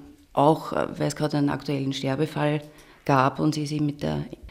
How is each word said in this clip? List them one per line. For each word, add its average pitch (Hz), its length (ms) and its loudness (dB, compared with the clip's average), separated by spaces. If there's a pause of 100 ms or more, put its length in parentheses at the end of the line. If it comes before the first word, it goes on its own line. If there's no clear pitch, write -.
(320)
Auch, 151 400 4
äh, - 260 -2
weil 147 120 0
es - 80 -6
gerade 151 200 0
einen 143 120 2
aktuellen 139 420 -2
Sterbefall 147 680 0 (440)
gab 139 340 4
und 156 160 2
sie 151 100 -2
sich 151 160 -2
mit 147 220 -2
der 151 200 -2 (280)